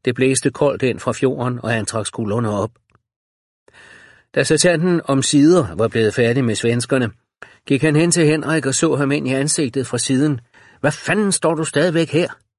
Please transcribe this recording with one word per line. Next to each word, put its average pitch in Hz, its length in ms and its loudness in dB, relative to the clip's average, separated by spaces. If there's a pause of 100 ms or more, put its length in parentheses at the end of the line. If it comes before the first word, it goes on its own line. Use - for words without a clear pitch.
Det 123 100 0
blæste 131 360 0
koldt 143 320 -2
ind 127 160 -2
fra - 120 -4
fjorden, 123 520 -2
og 113 80 -4
han 110 140 -2
trak 110 200 -6
skuldrene 113 440 -4
op. 104 220 -4 (1600)
Da 143 80 2
sergeanten 165 640 2
omsider 139 680 4
var 107 120 0
blevet 110 260 0
færdig 123 300 2
med 113 120 0
svenskerne, 120 560 0 (540)
gik 139 160 0
han 156 140 2
hen 170 160 4
til 165 140 2
Henrik 151 400 0
og 135 100 -2
så 156 200 0
ham 139 160 -2
ind 143 160 -2
i 131 60 -2
ansigtet 135 540 -2
fra 123 100 -6
siden. 135 440 0 (400)
"Hvad 147 100 2
fanden 196 400 -2
står 170 220 0
du 160 100 -4
stadigvæk 160 460 0
her?" 160 200 -2 (300)